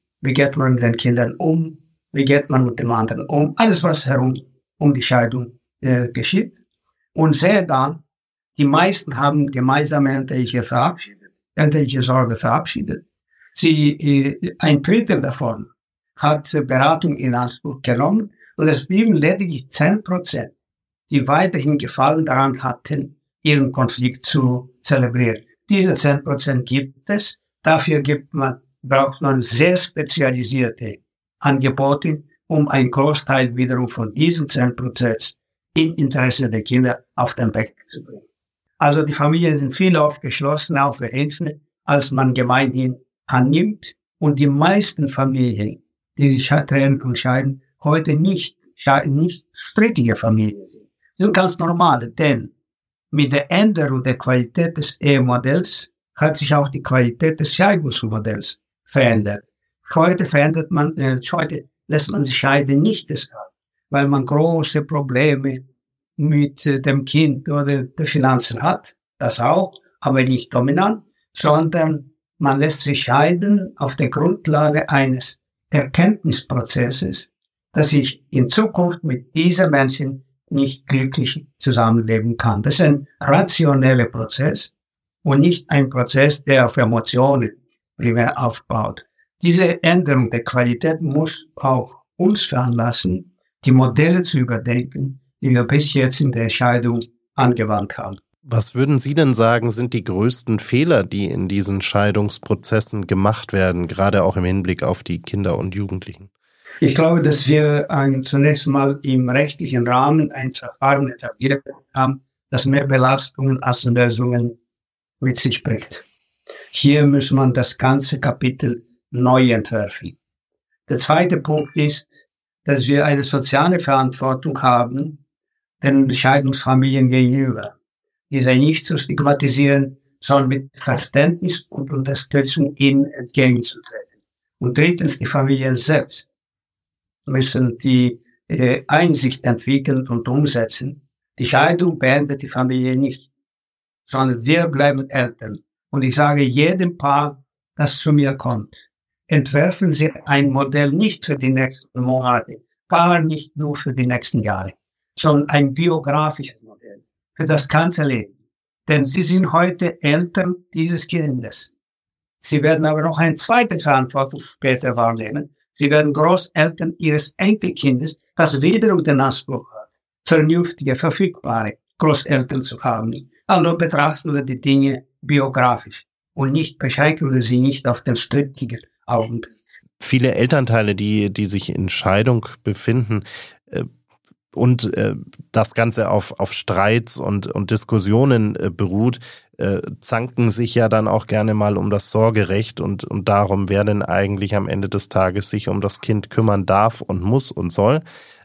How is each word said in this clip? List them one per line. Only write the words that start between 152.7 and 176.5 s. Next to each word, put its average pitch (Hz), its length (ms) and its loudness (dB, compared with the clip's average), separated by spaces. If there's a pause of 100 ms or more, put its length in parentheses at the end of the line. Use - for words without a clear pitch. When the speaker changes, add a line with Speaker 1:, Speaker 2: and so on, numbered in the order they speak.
Speaker 1:
gar 170 320 2
nicht 156 360 -6
nur 147 200 -4
für 135 180 -6
die 127 120 0
nächsten 123 340 -2
Jahre, 95 320 -4 (460)
sondern 143 300 2
ein 143 260 2
biografisches 151 880 -2
Modell - 400 -20 (320)
für - 120 -6
das 147 220 0
ganze 165 360 2
Leben. 127 300 -2 (540)
Denn 147 180 2
Sie 151 160 -2
sind 175 300 2
heute 175 500 0
Eltern 175 540 0 (180)
dieses 160 320 -4
Kindes. 135 640 -6 (680)
Sie 147 220 -2
werden 156 220 2
aber 156 160 0
noch 156 180 -2
eine 160 160 2
zweite 226 440 0
Verantwortung 135 640 0
später 131 560 -2
wahrnehmen. 117 600 -2 (160)
Sie 143 180 0
werden 151 220 4
Großeltern 165 880 0
Ihres 151 400 0
Enkelkindes, 156 840 0 (160)
das 143 240 2
wiederum 185 420 4
den 143 180 2
Anspruch 131 520 -4
hat, - 160 -18 (380)
vernünftige, 156 680 2
verfügbare 131 840 -2 (200)
Großeltern 139 600 0
zu 127 220 -10
haben. 117 480 -6 (160)
Also 170 300 2
betrachten 156 580 -2
wir 143 80 -2
die 127 180 -8
Dinge 135 460 2 (160)
biografisch 131 840 0 (280)
und 135 180 0